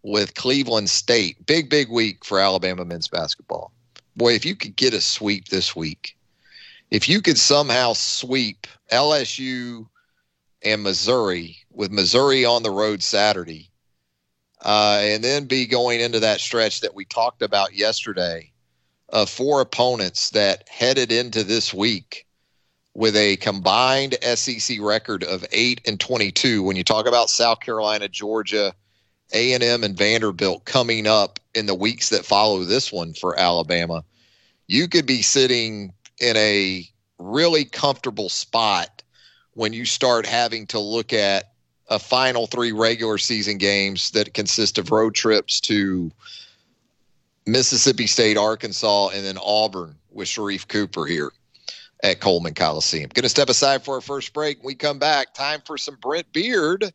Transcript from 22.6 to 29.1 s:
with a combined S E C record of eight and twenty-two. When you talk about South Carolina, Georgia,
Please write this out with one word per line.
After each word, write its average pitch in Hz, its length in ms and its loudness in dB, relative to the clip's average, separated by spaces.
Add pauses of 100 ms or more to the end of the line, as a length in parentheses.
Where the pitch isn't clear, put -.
with 110 220 2
a 104 200 4
combined 123 840 0
S 120 260 0
E 113 120 -6
C 110 180 -4
record 104 460 -2
of 90 260 -6
eight 120 360 0
and 107 120 -4
twenty-two. 110 640 0
When 95 140 0
you 90 80 -4
talk 110 240 2
about 117 220 4
South 117 300 2
Carolina, 107 480 -2
Georgia, 104 640 -2 (640)